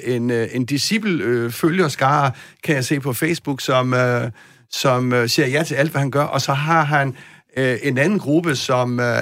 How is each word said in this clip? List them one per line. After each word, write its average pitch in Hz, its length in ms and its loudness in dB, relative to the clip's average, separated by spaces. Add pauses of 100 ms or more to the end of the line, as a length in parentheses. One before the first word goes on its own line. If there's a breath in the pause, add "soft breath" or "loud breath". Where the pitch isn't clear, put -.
en, 123 280 -2
øh, 113 200 0
en 123 140 -2
disciple, 160 580 -2
øh, 120 280 0
følgerskare, 147 800 2 (320 loud breath)
kan 156 120 0
jeg 127 100 -2
se 143 140 -2
på 131 140 -4
Facebook, 156 480 -4
som, 127 320 0
øh, 123 380 0 (400 soft breath)
som, 127 420 0
øh, 120 160 2
siger 143 180 2
ja 143 160 0
til 147 120 -4
alt, 151 160 0
hvad 143 100 0
han 139 100 0
gør, 143 120 0
og 139 180 -2
så 143 120 -2
har 156 300 2
han 143 320 0 (420 loud breath)
øh, 127 260 2
en 139 140 0
anden 180 220 2
gruppe, 165 360 0
som, 123 440 -2
øh, 120 220 0